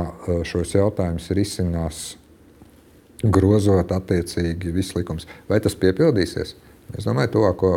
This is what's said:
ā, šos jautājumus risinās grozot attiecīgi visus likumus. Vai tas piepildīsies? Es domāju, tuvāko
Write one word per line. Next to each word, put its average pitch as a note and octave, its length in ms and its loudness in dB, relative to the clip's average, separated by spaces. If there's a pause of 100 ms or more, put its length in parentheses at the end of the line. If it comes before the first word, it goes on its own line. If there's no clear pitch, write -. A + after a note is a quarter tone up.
ā, E2+ 460 -4
šos F2 260 -2
jautājumus G2 640 0
risinās E2+ 640 -2 (1200)
grozot G2 680 4
attiecīgi F2 800 -2
visus F#2+ 240 -4
likumus. E2 280 -6 (220)
Vai G#2+ 140 2
tas - 160 -2
piepildīsies? F#2+ 760 0 (400)
Es G#2 140 -10
domāju, B2 240 0
tuvāko F#2+ 440 2